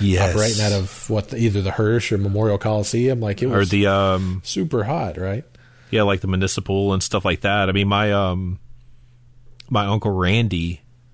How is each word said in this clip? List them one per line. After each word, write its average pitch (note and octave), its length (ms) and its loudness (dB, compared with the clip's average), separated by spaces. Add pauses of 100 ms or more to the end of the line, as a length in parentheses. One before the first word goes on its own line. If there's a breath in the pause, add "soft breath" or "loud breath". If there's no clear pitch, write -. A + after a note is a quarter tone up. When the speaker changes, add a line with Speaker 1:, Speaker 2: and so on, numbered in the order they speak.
Speaker 1:
Yes. F#2+ 340 4
Speaker 2:
operating G#2+ 280 2
out G#2 100 2
of, F#2+ 380 -4
what, G#2+ 180 -2
the, C3 100 -8
either G#2+ 240 2
the F#2 100 -2
Hirsch A2 380 0
or G#2+ 80 0
Memorial G2+ 400 0
Coliseum. A#2+ 600 0
Like, G#2 220 -4
it B2 40 0
Speaker 1:
Or G#2 120 0
Speaker 2:
was G2 120 2
Speaker 1:
the, G2+ 160 4
um, F#2+ 580 2
Speaker 2:
super D#3 400 -2
hot, B2+ 340 -4
right? G2 260 -4 (460 loud breath)
Speaker 1:
Yeah, G#2+ 120 2
like G2 180 2
the G2 60 -6
Municipal F#2+ 680 0
and F#2+ 80 0
stuff G2 220 -4
like F2+ 180 0
that. G2+ 280 2
I - 20 0
mean, G2+ 160 0
my, G#2 240 2
um, F#2 460 -2 (1120)
my G#2+ 160 0
Uncle G#2 240 0
Randy F#2 720 0 (340)